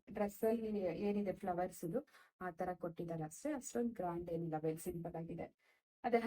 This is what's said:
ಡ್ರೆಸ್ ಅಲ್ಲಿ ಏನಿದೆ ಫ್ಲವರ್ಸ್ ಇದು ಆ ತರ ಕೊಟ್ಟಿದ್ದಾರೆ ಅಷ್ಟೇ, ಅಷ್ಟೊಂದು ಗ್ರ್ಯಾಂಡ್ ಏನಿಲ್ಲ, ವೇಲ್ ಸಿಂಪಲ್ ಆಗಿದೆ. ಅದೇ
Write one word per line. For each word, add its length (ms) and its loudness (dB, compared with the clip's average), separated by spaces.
ಡ್ರೆಸ್ 300 0
ಅಲ್ಲಿ 240 4
ಏನಿದೆ 560 2
ಫ್ಲವರ್ಸ್ 520 0
ಇದು 220 0
ಆ 100 -4
ತರ 220 -2
ಕೊಟ್ಟಿದ್ದಾರೆ 500 -4
ಅಷ್ಟೇ, 300 -4
ಅಷ್ಟೊಂದು 360 0
ಗ್ರ್ಯಾಂಡ್ 400 -2
ಏನಿಲ್ಲ, 240 0
ವೇಲ್ 160 2
ಸಿಂಪಲ್ 360 -4
ಆಗಿದೆ. 400 -6
ಅದೇ 240 6